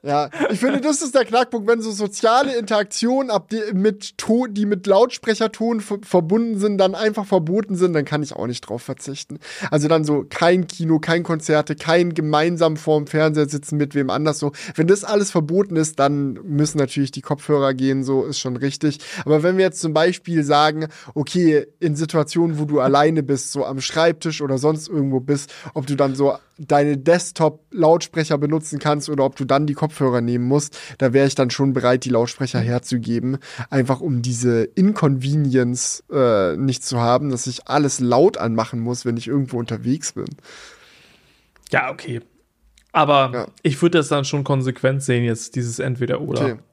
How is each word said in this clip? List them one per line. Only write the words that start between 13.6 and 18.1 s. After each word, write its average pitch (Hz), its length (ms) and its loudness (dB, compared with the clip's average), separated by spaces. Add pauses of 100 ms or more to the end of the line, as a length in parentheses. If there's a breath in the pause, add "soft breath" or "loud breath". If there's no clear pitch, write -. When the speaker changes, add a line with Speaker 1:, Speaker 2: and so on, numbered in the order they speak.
Speaker 1:
mit 147 180 -2
wem 139 160 0
anders 147 300 0
so. 147 140 -4 (220 loud breath)
Wenn 160 120 2
das 202 160 4
alles 208 280 0
verboten 175 440 0
ist, 156 240 0
dann 143 360 2 (100)
müssen 151 320 0
natürlich 139 340 -2
die - 100 -12
Kopfhörer 143 520 0
gehen, 135 320 0
so 135 180 0